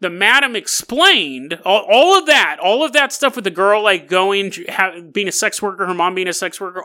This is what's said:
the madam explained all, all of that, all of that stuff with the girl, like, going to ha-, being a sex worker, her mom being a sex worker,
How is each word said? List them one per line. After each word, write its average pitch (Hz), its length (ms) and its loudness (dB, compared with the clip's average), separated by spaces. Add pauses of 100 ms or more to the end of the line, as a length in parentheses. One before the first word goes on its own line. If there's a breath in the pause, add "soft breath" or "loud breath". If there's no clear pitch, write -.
the 180 100 -4
madam 233 460 2
explained 170 1080 -2
all, 196 240 2
all 320 300 6
of 320 80 -6
that, 220 320 2
all 202 240 2
of 285 120 -2
that 277 180 2
stuff 269 240 -2
with 220 80 -6
the 190 60 -4
girl, 202 320 2
like, 196 260 0
going 196 440 0
to 175 180 -12
ha-, 180 300 -2 (120)
being 202 160 -2
a 165 40 -6
sex - 280 -4
worker, 190 260 -4
her 180 80 -4
mom 180 200 0
being 185 120 -4
a 180 60 -4
sex 175 260 -8
worker, 185 260 -12